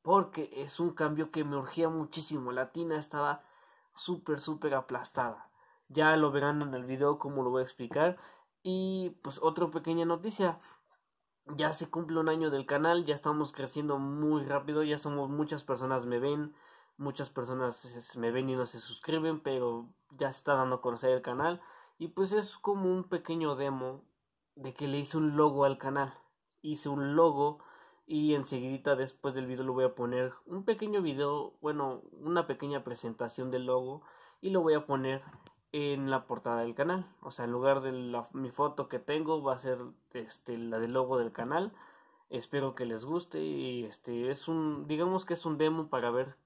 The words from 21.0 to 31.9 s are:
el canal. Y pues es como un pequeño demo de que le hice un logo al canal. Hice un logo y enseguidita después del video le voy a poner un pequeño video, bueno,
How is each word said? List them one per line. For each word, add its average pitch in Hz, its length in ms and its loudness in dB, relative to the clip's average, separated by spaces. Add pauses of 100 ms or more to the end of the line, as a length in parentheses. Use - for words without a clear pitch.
el 127 100 4
canal. 151 400 -2 (400)
Y 170 60 -6
pues 190 260 0
es 208 240 0
como 196 340 2
un 185 120 0
pequeño 165 520 -2
demo 135 480 -4 (520)
de 135 180 -10
que 147 140 -4
le 139 100 0
hice 143 220 -2
un 151 180 4
logo 139 280 6
al 135 120 4
canal. 135 380 -2 (480)
Hice 147 260 -4
un 139 260 -2
logo 151 440 6 (480)
y 151 260 2
enseguidita 135 640 0
después 131 400 -4
del 131 100 -2
video 127 200 -4
le 131 40 -2
voy 127 140 2
a 127 100 4
poner 127 400 -2 (140)
un 190 180 -8
pequeño 214 380 0
video, 143 580 0
bueno, 147 400 -2 (120)